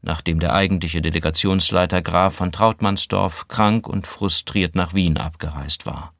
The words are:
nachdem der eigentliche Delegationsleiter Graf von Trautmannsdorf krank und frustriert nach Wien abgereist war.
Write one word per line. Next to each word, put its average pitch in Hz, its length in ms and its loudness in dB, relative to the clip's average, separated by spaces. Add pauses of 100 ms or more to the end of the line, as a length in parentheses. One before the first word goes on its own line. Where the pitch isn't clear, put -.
nachdem 82 380 -2
der 80 160 2
eigentliche 87 480 0
Delegationsleiter 87 1000 2
Graf 90 340 2
von 90 160 -2
Trautmannsdorf 98 960 0
krank 110 400 2
und 98 180 -4
frustriert 92 720 -2
nach 90 180 -2
Wien 87 220 4
abgereist 73 720 -6
war. 80 340 -10